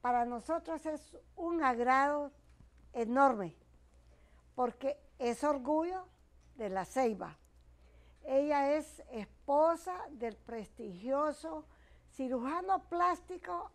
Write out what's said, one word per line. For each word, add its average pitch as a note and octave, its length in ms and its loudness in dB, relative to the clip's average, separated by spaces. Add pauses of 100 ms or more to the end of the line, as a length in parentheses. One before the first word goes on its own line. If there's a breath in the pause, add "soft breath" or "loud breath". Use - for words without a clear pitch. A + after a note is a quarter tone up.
para A#3+ 240 2
nosotros D#4+ 580 -6
es D4+ 320 -8 (200)
un E4+ 260 -2
agrado C4+ 720 2 (600)
enorme A#3 640 4 (1000 soft breath)
porque B3+ 460 -2 (180)
es A#3+ 240 -2
orgullo D#4 640 0 (520)
de A3 120 -4
La F#3 160 -2
Ceiba. F#3 540 -2 (840 soft breath)
Ella C#4+ 520 2
es - 340 -6
esposa D#4+ 880 0 (120)
del A3+ 260 -6
prestigioso B3+ 1300 -4 (500 soft breath)
cirujano D4 760 -2
plástico F4 840 -2